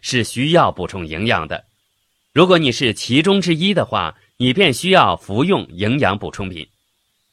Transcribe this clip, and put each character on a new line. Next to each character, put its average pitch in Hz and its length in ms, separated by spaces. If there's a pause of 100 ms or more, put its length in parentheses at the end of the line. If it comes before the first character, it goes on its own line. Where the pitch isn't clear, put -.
是 120 200
需 135 280
要 147 200
补 90 140
充 92 180
营 80 220
养 92 220
的。 82 160 (680)
如 175 140
果 180 140
你 143 120
是 113 220
其 135 300
中 196 180
之 170 140
一 190 180
的 156 100
话， 90 300 (240)
你 127 160
便 175 180
需 165 200
要 123 260
服 107 260
用 170 280
营 104 260
养 101 180
补 98 140
充 95 180
品。 85 200 (640)